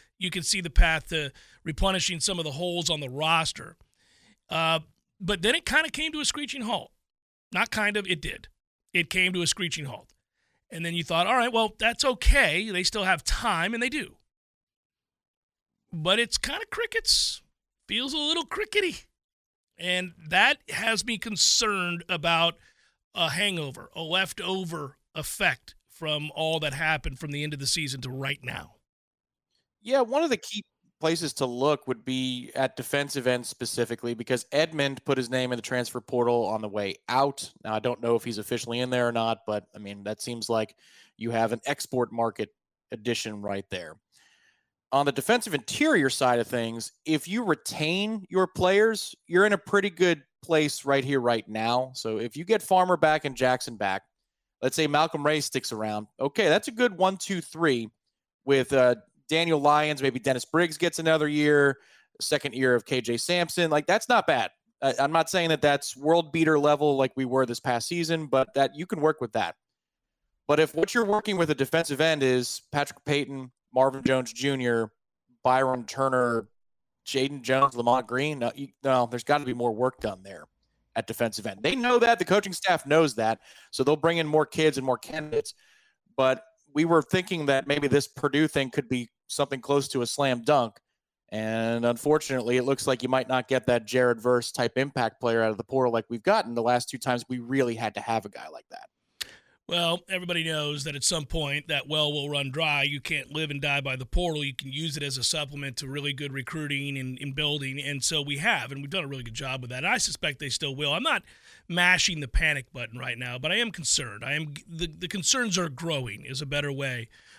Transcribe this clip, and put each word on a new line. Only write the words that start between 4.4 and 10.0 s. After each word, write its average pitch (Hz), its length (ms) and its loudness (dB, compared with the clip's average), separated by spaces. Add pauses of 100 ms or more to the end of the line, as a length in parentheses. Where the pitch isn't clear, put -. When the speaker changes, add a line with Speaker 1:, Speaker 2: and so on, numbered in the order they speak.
Speaker 1:
Uh, 160 300 0 (400)
but 185 220 -4
then 233 140 2
it 339 100 -6
kinda 311 240 2
came 311 240 -6
to 302 80 -4
a - 40 -2
screeching 277 360 -4
halt. 208 300 -4 (640)
Not 202 180 0
kind 208 260 0
of, 190 100 -2
it 165 140 -2
did. - 260 -8 (460)
It 175 160 0
came 185 240 2
to 175 80 -2
a 170 60 0
screeching 156 380 -4
halt. 104 280 -14 (560)